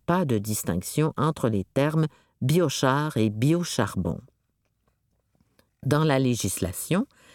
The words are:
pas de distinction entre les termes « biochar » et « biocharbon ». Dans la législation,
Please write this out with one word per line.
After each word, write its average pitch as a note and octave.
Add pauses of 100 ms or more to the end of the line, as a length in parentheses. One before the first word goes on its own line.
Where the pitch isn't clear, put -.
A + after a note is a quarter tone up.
pas F3
de B2
distinction G#2+
entre C#3+
les G2+
termes « D3+ (340)
biochar » D3
et « A2
biocharbon ». A2+ (1700)
Dans D3+
la C#3
législation, B2 (280)